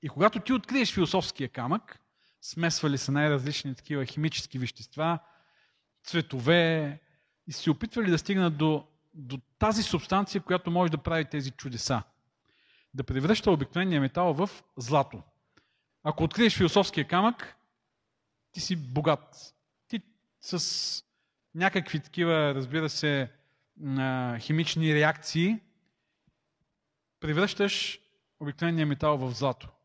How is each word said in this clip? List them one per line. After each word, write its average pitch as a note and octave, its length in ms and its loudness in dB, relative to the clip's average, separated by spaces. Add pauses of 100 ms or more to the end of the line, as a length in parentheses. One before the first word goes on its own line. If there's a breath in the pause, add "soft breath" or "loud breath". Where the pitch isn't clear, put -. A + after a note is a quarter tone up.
И C#3+ 80 -6
когато G3+ 300 2
ти C4 140 -2
откриеш B3 400 0
философския E3+ 560 0
камък, C3 500 -4 (420)
смесвали D#3+ 560 -2
са C3+ 140 -4
най-различни C#3+ 640 0
такива C#3 300 -6
химически - 540 -4
вещества, D#3 600 -4 (840 soft breath)
цветове, D#3+ 960 2 (480)
и D#3+ 40 -14
са - 100 -12
се E3+ 100 2
опитвали A3 400 0
да E3 60 2
стигнат F3 400 0
до, D#3 300 0 (260)
до C3+ 260 -12 (200)
тази G#3+ 240 2
субстанция, F#3 580 -2
която F3+ 300 -2
може F3 200 2
да D#3+ 60 -2
прави D#3+ 280 -2
тези C3+ 260 -6
чудеса. A#2+ 520 -4 (920 soft breath)
Да C3 100 -6
превръща D#3 480 2
обикновения E3+ 500 2
метал E3 320 0
в F3 160 0 (280)
злато. B2+ 460 0 (800)
Ако D3+ 200 0
откриеш G#3 340 4
философския E3+ 500 2
камък, G#3 480 0 (960)
ти - 80 -14
си F3+ 160 -4
богат. D3 800 -2 (320)
Ти A#3 140 -6 (400)
с - 640 -4 (520)
някакви F3+ 440 0
такива, D#3 560 2
разбира C#3 340 -2
се, C#3+ 420 0 (460)
м, C3+ 240 -2
а, B2+ 380 -2
химични D#3+ 560 0
реакции E3 640 2 (1600)
превръщаш G3 800 0 (400)
обикновения D#3+ 460 0
метал D3 320 2
в B2+ 160 -4
злато. B2+ 360 -4 (160)